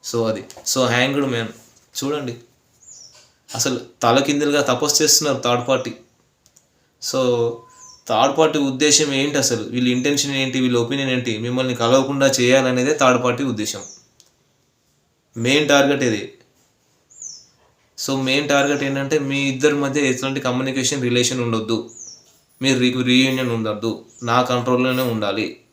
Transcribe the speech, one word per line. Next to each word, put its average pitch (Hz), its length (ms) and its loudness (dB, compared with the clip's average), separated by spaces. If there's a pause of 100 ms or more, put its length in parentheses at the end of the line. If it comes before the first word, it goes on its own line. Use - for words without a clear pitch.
So, - 200 -6
అది. 107 180 -4 (220)
So, - 220 -2
హ్యాంగ్డ్ 135 400 2
మ్యాన్ 117 240 -4 (440)
చూడండి, 143 400 -6 (1160)
అసలు 123 280 -4 (220)
తలకిందులుగా 143 640 2
తపస్సు 131 340 0
చేస్తున్నారు 151 440 2
థర్డ్ 120 260 0
పార్టీ. 123 260 -2 (1080)
So, - 180 -4 (880)
థర్డ్ 123 300 4
పార్టీ 156 220 4
ఉద్దేశం 147 560 2
ఏంటి 143 240 0
అసలు? 117 320 -2
వీళ్ళ 123 180 0
ఇంటెన్షన్ 139 460 0
ఏంటి? 135 260 -2
వీళ్ళ 123 180 2
ఒపీనియన్ 131 340 -2
ఏంటి? 123 260 -2
మిమ్మల్ని 123 380 -2
కలవకుండా 135 520 2
చేయాలనేదే 127 640 2
థర్డ్ 127 280 4
పార్టీ 123 220 0
ఉద్దేశం, 104 380 -6 (1500)
మెయిన్ 139 320 2
టార్గెట్ 139 340 4
ఇది. 107 200 0 (1800)
So, - 220 -4
మెయిన్ 135 280 0
టార్గెట్ 143 340 2
ఏంటంటే 139 380 -2
మీ 139 280 -2
ఇద్దరి 143 280 2
మధ్య 143 320 0
ఎట్లాంటి 135 320 -2
కమ్యూనికేషన్ 131 640 -2
రిలేషన్ 123 400 0
ఉండొద్దు, 113 360 -2 (840)
మీరు 131 180 2
రీ-, 123 260 0
రీయూనియన్ 131 460 2
ఉండొద్దు, 110 400 -4 (320)
నా 120 200 0
కంట్రోల్లోనే 127 640 0
ఉండాలి 107 420 -2 (260)